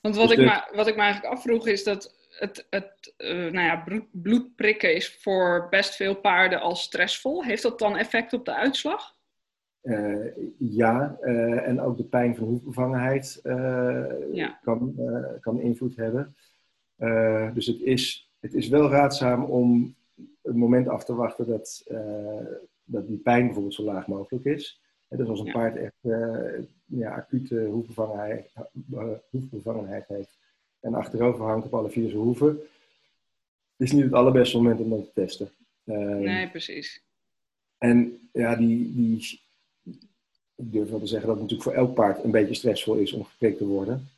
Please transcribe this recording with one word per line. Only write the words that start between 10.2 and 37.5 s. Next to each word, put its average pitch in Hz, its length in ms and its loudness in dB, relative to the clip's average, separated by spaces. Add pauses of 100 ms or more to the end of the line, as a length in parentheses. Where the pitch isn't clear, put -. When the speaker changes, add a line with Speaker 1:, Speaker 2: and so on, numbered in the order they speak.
Speaker 2:
ja, 117 600 0
eh, 117 480 0
en 127 120 0
ook 127 160 -2
de 120 80 -4
pijn 120 320 0
van 113 100 -4
hoefbevangenheid, 127 960 -2
eh, 127 600 -2 (280)
Speaker 1:
Ja. - 300 -6
Speaker 2:
kan, 120 360 -2
eh, 120 420 -6
kan 117 200 -4
invloed 120 360 -2
hebben. 117 380 -4 (640)
Eh, 113 580 2
dus 117 120 -2
het 117 140 -2
is, - 500 -2 (100)
het - 140 -10
is 110 140 0
wel 143 220 6
raadzaam 135 540 2
om 120 500 4 (480)
het 117 140 -4
moment 123 320 4
af - 160 -4
te 123 100 -6
wachten 117 320 -2
dat, - 400 -6
eh, 107 600 -8 (380)
dat - 220 -6
die 110 120 -6
pijn 123 260 4
bijvoorbeeld 101 300 -2
zo 107 80 -8
laag 98 240 -4
mogelijk 101 380 -8
is. 147 360 -4 (280)
Hè, - 80 -10
dus 120 120 -2
als 107 120 -6
een 107 60 -8
Speaker 1:
Ja. - 60 -8
Speaker 2:
paard 113 240 -2
echt, - 260 -10
eh, 117 640 -4 (200)
ja, 117 300 -6
acute 123 500 -4
hoefbevangenheid, 107 880 -6 (420)
eh, 113 140 -8 (220)
hoefbevangenheid 110 800 -8
heeft 101 300 -12 (420)
en 113 140 -4
achterover 113 500 0
hangt 110 220 -2
op - 80 -6
alle 110 160 -2
vier 113 180 -2
zijn 107 140 -2
hoeven, 135 360 4 (1160)
is 127 160 0
niet 143 120 8
het 127 80 2
allerbeste 127 440 6
moment 117 240 4
om 113 100 -2
dat 107 140 -2
te - 60 -20 (100)
testen. 98 300 -6 (340)
Ehm, 107 360 -4
Speaker 1:
Nee, 185 300 -2
precies. - 520 -12 (760)